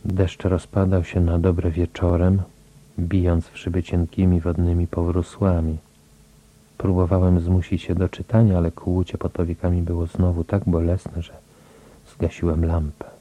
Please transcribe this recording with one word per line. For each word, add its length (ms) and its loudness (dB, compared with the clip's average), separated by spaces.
Deszcz 400 -2
rozpadał 600 0
się 160 -2
na 180 2
dobre 320 2
wieczorem, 720 2
bijąc 500 0
w 100 -20
szyby 240 -4
cienkimi 580 0
wodnymi 460 0
powrósłami. 880 -2
Próbowałem 640 2
zmusić 420 0
się 120 -4
do 140 0
czytania, 500 2
ale 120 0
kłucie 480 -4
pod 140 -6
powiekami 500 -2
było 240 -2
znowu 380 0
tak 220 -2
bolesne, 560 -2
że 100 -14
zgasiłem 500 -2
lampę. 400 -4